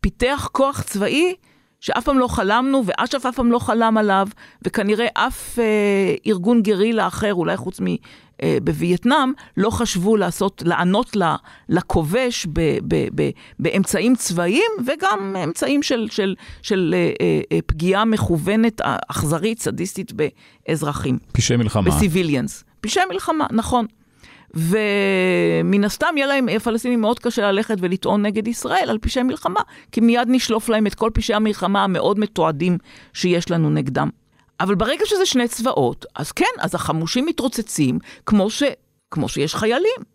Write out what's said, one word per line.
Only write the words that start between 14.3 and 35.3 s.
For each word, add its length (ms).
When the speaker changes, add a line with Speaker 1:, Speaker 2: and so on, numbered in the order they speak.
Speaker 1:
וגם 580
אמצעים 380
של, 280
של, 240
של, 340
אה, 240
אה, 200
אה, 140
פגיעה 380
מכוונת, 760
אה, 160
אכזרית, 540
סדיסטית 500
באזרחים. 1040
Speaker 2:
פשעי 240
מלחמה. 340
Speaker 1:
בסיביליאנס. 760
פשעי 300
מלחמה, 420
נכון. 340
ומן 1300
הסתם 220
יהיה 100
להם, 220
אה, 120
פלסטינים 400
מאוד 180
קשה 340
ללכת 280
ולטעון 460
נגד 220
ישראל 420
על 80
פשעי 240
מלחמה, 380
כי 80
מיד 280
נשלוף 400
להם 180
את 80
כל 200
פשעי 220
המלחמה 480
המאוד 340
מתועדים 600
שיש 380
לנו 200
נגדם. 380
אבל 140
ברגע 320
שזה 200
שני 220